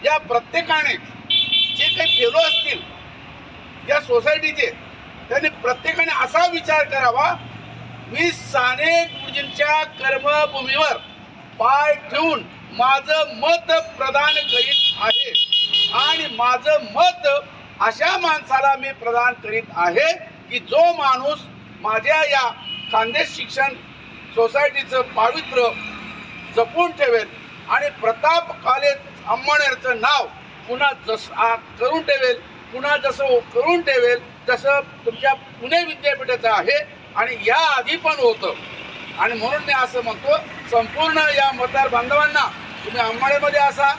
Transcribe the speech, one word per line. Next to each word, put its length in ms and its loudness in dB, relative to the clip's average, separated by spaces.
या 120 2
प्रत्येकाने 760 0
जे 120 0
काही 200 2
फेलो 200 2
असतील 420 2
या 120 2
सोसायटीचे, 720 0
त्यांनी 200 0
प्रत्येकाने 720 -2
असा 240 2
विचार 360 0
करावा, 500 2
"मी 240 0
साने 720 0
गुरुजींच्या 800 -2
कर्मभूमीवर 1120 0
पाय 340 4
ठेवून 500 0
माझं 640 2
मत 360 0
प्रदान 360 2
करीत 680 2
आहे 300 0
आणि 420 0
माझं 420 2
मत 320 2
अशा 380 2
माणसाला 580 2
मी 160 -8
प्रदान 420 0
करीत 300 -6
आहे 380 2
की 80 -4
जो 340 4
माणूस 460 0
माझ्या 480 2
या 200 2
खानदेश 440 0
शिक्षण 380 -2
सोसायटीचं 680 0
पावित्र्य 680 0
जपून 360 2
ठेवेल 340 2
आणि 200 2
प्रताप 720 0
कॉलेज 320 2
अंमळनेरचं 760 0
नाव 260 2
पुन्हा 240 0
जस-, 240 -6
आ, 240 2
करून 460 -2
ठेवेल, 400 0
पुन्हा 560 -4
जसं 280 -2
ओ-, 140 4
करून 420 2
ठेवेल, 380 2
जसं 320 2
तुमच्या 280 0
पुणे 500 -2
विद्यापीठाचं 680 -2
आहे 340 2
आणि 220 -2
या 300 4
आधी 200 -2
पण 140 -2
होतं." 420 0
आणि 140 0
म्हणून 300 -2
मी 100 -2
असं 300 0
म्हणतो, 340 0
संपूर्ण 460 2
या 340 4
मतदार 360 0
बांधवांना, 580 2
तुम्ही 160 -4
अंमळनेरमध्ये 580 2
असा 400 4